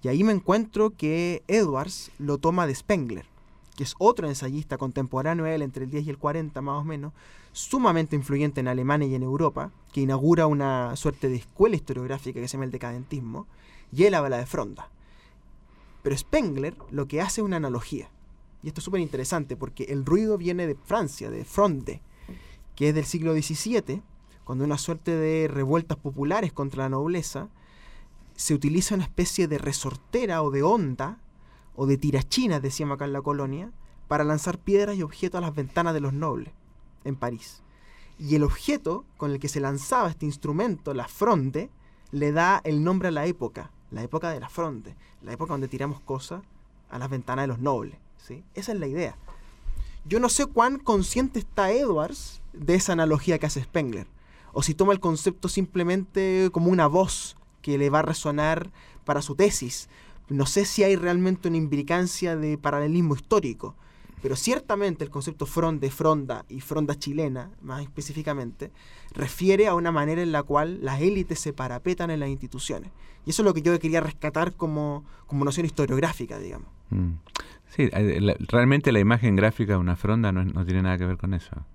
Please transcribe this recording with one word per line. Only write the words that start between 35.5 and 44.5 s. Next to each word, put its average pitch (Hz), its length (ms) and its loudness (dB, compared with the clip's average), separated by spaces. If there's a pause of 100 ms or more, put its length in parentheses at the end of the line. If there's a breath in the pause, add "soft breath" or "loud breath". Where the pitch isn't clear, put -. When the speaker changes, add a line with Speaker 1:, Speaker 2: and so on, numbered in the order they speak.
Speaker 1:
ventanas 160 380 0
de 151 80 0
los 139 120 -2
nobles 143 400 -4 (500)
en 139 120 -6
París. 120 480 -10 (560 soft breath)
Y 151 160 0
el 151 80 6
objeto 190 640 -2 (120)
con 147 140 -4
el 139 80 -4
que 143 100 -6
se 151 100 -4
lanzaba 139 500 0
este 156 160 -6
instrumento, 151 680 -2
la 123 140 -6
fronde, 175 640 0 (420 soft breath)
le 147 200 0
da 175 320 4
el 151 200 0
nombre 185 240 2
a 175 40 0
la 151 140 -2
época, 127 460 -6 (180)
la 110 140 -8
época 156 260 -4
de 151 100 -6
la 117 100 -12